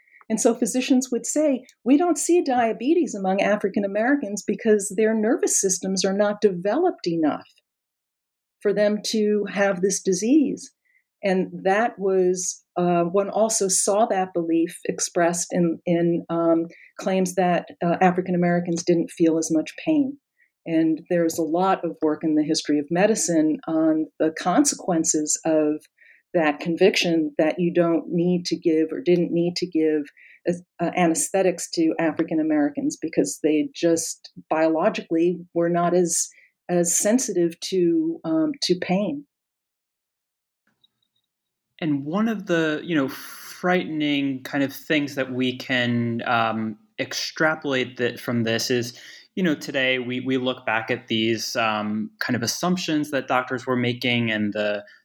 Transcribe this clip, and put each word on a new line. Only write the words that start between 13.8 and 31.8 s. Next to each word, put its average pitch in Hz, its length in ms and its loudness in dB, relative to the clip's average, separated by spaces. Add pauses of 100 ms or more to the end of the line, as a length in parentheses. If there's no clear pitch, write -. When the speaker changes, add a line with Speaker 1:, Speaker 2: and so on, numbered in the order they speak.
Speaker 1:
that 190 260 -2
belief 165 460 0 (100)
expressed 175 640 -2
in, 170 320 0
in, 170 460 2
um, 165 360 2 (320)
claims 190 360 0
that, 180 320 2 (180)
uh, 170 160 2
African 180 340 2
Americans 175 480 0
didn't 170 280 2
feel 160 280 2
as - 140 -4
much 165 200 0 (120)
pain. 285 320 0 (500)
And 160 440 0
there's 170 280 0
a 165 40 -2
lot 175 420 0
of 156 160 -6
work 151 240 0
in 156 120 0
the 151 60 2
history 151 360 0
of 147 120 -2
medicine 170 680 2 (100)
on 160 380 2 (120)
the 156 200 0
consequences 170 1080 0
of 151 400 2 (480)
that 151 260 2
conviction 170 800 2
that 156 200 2
you 175 140 2
don't 170 360 2
need 175 380 0
to 160 100 -2
give 160 340 0
or - 100 -6
didn't 175 300 2
need 170 260 0
to 180 100 -4
give 156 360 0 (440)
as, 175 160 -2 (200)
uh, 165 140 0
anesthetics 180 760 0
to 160 280 0